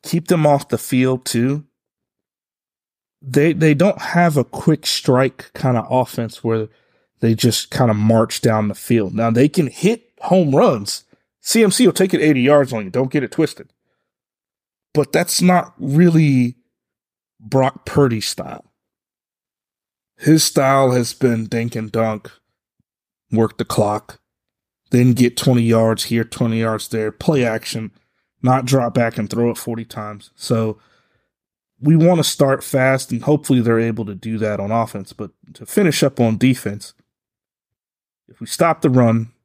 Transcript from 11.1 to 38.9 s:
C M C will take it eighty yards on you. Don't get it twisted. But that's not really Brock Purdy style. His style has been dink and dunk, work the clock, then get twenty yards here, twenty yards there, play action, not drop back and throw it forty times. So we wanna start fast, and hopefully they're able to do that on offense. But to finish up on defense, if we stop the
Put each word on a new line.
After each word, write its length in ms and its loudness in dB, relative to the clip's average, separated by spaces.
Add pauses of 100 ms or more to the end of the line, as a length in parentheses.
C 220 0
M 80 4
C 160 2
will 60 4
take 220 0
it 60 0
eighty 200 2
yards 320 4
on 100 -6
you. 80 -10
Don't 220 -2
get 100 0
it 80 -8
twisted. 420 -4 (1200)
But 180 0
that's 280 -2
not 380 2
really 800 2 (840)
Brock 460 -2
Purdy 340 0
style. 520 -12 (1500)
His 260 4
style 460 2
has 240 -2
been 320 0
dink 280 -6
and 160 -8
dunk, 400 -4 (1000)
work 260 0
the 80 -6
clock, 540 -4 (720)
then 220 4
get 240 2
twenty 260 2
yards 420 0
here, 200 -2
twenty 360 -4
yards 280 -6
there, 240 -6
play 320 -2
action, 480 -8 (500)
not 240 0
drop 280 0
back 220 -2
and 140 -6
throw 200 -2
it 80 -8
forty 260 -10
times. 500 -16
So 440 -4 (1000)
we 160 4
wanna 280 4
start 400 0
fast, 480 0
and 100 -6
hopefully 380 0
they're 200 2
able 260 -4
to 80 -10
do 240 -10
that 220 -4
on 120 -6
offense. 400 -6
But 180 -14 (240)
to 100 -20
finish 380 0
up 180 -2
on 160 2
defense, 560 -2 (1400)
if 120 -20
we 60 -12
stop 360 -2
the 80 2